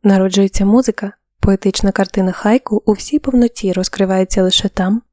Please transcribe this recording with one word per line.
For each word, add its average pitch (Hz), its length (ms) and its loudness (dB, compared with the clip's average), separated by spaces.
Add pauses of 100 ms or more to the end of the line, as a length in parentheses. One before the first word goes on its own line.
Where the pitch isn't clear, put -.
народжується 196 640 2
музика, 208 460 0 (280)
поетична 196 520 0
картина 190 400 -2
хайку 208 540 -2
у 214 80 2
всій 294 260 -4
повноті 240 540 0
розкривається 190 680 -2
лише 190 260 0
там 196 320 -2 (120)